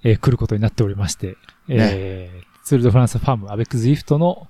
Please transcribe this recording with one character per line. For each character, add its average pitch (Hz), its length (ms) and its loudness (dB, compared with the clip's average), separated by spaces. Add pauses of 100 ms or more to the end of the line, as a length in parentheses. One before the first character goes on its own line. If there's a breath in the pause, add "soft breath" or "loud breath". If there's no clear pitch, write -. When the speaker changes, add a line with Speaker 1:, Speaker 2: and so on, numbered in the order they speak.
Speaker 1:
え 113 80 4
ー、 107 60 2
来 - 120 2
る 120 60 2
こ 113 100 -2
と 110 80 -2
に 104 60 -2
な 110 80 0
っ - 40 -4
て - 100 -2
お 104 60 0
り 98 60 -6
ま 98 140 -2
し - 60 -4
て、 - 140 -10
Speaker 2:
ね。 92 80 -12 (320)
Speaker 1:
え 95 680 -2
ー、 - 320 -20
ツ - 80 0
ー 135 40 4
ル・ 120 60 2
ド・ 120 60 6
フ 110 80 6
ラ 127 60 6
ン 117 40 2
ス - 80 -2
フ - 80 -2
ァ 143 80 0
ー 120 60 0
ム、 101 120 -12
ア 104 60 -8
ベ 113 80 -2
ッ - 20 -12
ク・ 131 120 -4
ズ 113 100 0
イ 143 60 4
フ 143 100 -6
ト 147 140 0
の 175 320 -2